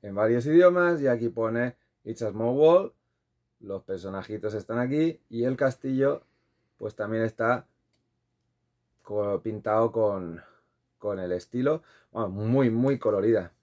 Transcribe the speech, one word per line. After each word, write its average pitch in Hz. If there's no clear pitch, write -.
en 101
varios 117
idiomas. 175
Y 135
aquí 117
pone 117
It's 110
a 110
Small 113
World, 165
los 98
personajitos 98
están 110
aquí 151
y 117
el 131
castillo, 135
pues, 110
también 110
está 113
co-, 101
pintado 110
con, 95
con 101
el 90
estilo. 127
Bueno, 110
muy, 113
muy 123
colorida. 104